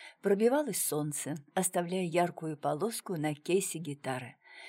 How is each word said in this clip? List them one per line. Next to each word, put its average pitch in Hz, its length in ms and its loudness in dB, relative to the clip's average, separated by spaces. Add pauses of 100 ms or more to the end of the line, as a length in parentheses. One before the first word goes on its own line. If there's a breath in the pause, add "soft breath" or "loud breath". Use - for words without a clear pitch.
(240 loud breath)
пробивалось 226 600 4
солнце, 151 520 -2 (180)
оставляя 180 520 0
яркую 160 520 0
полоску 160 600 -2
на 151 180 0
кейсе 180 420 0
гитары. 135 600 -6 (300 loud breath)